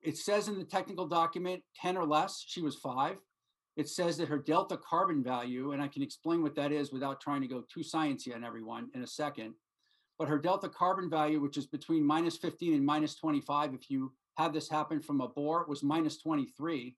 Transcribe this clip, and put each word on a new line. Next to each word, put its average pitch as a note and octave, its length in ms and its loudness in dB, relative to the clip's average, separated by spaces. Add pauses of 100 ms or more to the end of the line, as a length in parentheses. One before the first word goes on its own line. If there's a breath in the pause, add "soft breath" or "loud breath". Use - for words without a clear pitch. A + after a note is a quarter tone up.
It D3+ 160 -2
says G#3 300 2
in G3+ 100 -2
the D3+ 60 -4
technical F#3 420 -2
document, E3+ 560 0 (120)
ten F#3 220 -2
or F3+ 80 0
less, D#3 420 2
she - 140 -8
was D3+ 160 -2
five. C#3+ 400 -2 (640)
It D3 100 -2
says E3+ 300 0
that D#3+ 100 0
her D3 80 0
delta F3 400 2
carbon E3 480 2
value, B2 480 -2
and C#3 80 -4
I C#3+ 80 -2
can C#3 140 -6
explain E3 400 0
what D3 140 0
that C#3+ 160 0
is C#3+ 200 0
without C3+ 300 -4
trying C#3+ 180 -2
to C3 80 -2
go B2 240 -6
too E3 80 -8
sciencey D3+ 540 -2
on A#2 100 -8
everyone A#2 500 -8
in B2+ 80 -6
a A#2+ 40 -6
second, C#3+ 480 -6 (640)
but D3+ 100 -2
her D3 100 4
delta F3+ 300 2
carbon F#3 400 2
value, D3+ 320 4
which C#3+ 160 -2
is C3+ 100 -4
between D3+ 380 0
minus E3 320 4
fifteen E3+ 380 0
and C#3 100 6
minus D3 300 2
twenty-five, D3 580 0
if B2+ 180 -12
you C3 220 -2 (240)
have D#3+ 160 2
this D#3 160 -4
happen D3+ 320 0
from C#3 220 0
a B2 60 -2
boar, D3+ 380 0
was C#3+ 160 -4
minus D3+ 360 2
twenty-three. C#3 800 -4